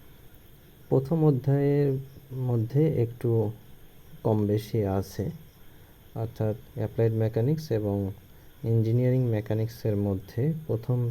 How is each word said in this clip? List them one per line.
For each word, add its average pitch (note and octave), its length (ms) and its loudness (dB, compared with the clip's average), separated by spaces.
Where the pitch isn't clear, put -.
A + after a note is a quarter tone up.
প্রথম C#3+ 360 2
অধ্যায়ের C#3 760 4
মধ্যে B2 680 2
একটু A2+ 500 0
কম G#2+ 240 2
বেশি G#2+ 380 0
আছে, G2 460 -2
অর্থাৎ A2 420 -4
অ্যাপ্লাইড A2+ 380 0
মেকানিক্স A2+ 580 0
এবং G2+ 400 0
ইঞ্জিনিয়ারিং A#2+ 600 2
মেকানিক্সের A2 720 -2
মধ্যে G2+ 560 -2
প্রথম A#2+ 440 -2